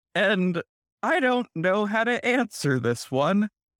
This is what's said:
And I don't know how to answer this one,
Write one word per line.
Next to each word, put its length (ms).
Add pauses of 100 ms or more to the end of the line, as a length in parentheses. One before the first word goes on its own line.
(120)
And 480 (440)
I 160
don't 340
know 320
how 160
to 240
answer 540
this 320
one, 360 (320)